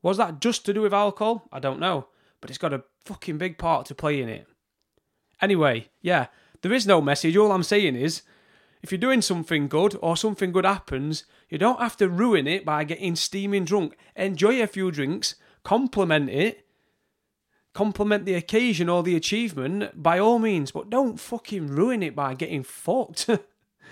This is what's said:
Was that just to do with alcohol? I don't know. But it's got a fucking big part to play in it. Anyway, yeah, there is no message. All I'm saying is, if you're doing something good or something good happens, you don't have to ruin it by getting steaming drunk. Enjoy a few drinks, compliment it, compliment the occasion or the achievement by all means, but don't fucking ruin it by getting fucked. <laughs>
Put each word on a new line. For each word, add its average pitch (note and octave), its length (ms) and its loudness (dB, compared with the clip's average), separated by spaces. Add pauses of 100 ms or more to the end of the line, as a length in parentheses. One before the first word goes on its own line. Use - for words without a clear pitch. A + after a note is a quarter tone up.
Was F#3+ 160 0
that F3 220 -2
just A#3 260 0
to G3+ 80 0
do G#3+ 80 0
with G3+ 120 2
alcohol? G#3 580 0
I C#3 80 -12
don't C3+ 200 -4
know. E3 280 -2 (320)
But - 100 -16
it's C3 100 -12
got D#3 140 -2
a C3 100 -6 (220)
fucking F3+ 320 -10
big F3 200 -6
part D#3+ 300 0
to C#3 80 -14
play D3 260 -2
in A#2 80 -6
it. - 180 -12 (960)
Anyway, D3+ 480 2 (120)
yeah, E3+ 260 0 (340)
there F#3 120 0
is A#3 140 2
no F3+ 140 6
message. C#3+ 340 2
All G#3 160 6
I'm F#3 120 2
saying F#3+ 320 2
is, D3 260 -2 (600)
if - 100 -10
you're F#3 80 -4
doing B3 220 4
something D#3+ 460 0
good F3+ 340 2
or E3+ 140 0
something G3 360 -2
good F#3 140 2
happens, D3+ 600 -2 (240)
you E3 80 -8
don't A#3 240 2
have A#3 160 -4
to G3 100 4
ruin F3+ 400 2
it F#3 160 -2
by D3+ 200 0
getting E3 320 -4
steaming G3 500 -2
drunk. F3 320 -2 (180)
Enjoy G3 460 2
a G#3+ 60 0
few F#3+ 240 -2
drinks, D3 440 -4 (280)
compliment F#3 680 0
it, E3+ 360 -2 (1080)
compliment G#3 520 0
the F#3 100 0
occasion F3+ 520 0
or F3 160 2
the F3 120 2
achievement F#3 840 -4
by E3+ 180 4
all A3+ 200 4
means, F#3+ 320 0
but - 180 -10
don't B3 300 0
fucking G3+ 480 -8
ruin G3 360 0
it C#3 120 -6
by C3+ 200 -4
getting C#3 280 -6
fucked. - 680 -4
<laughs> F3+ 60 2 (520)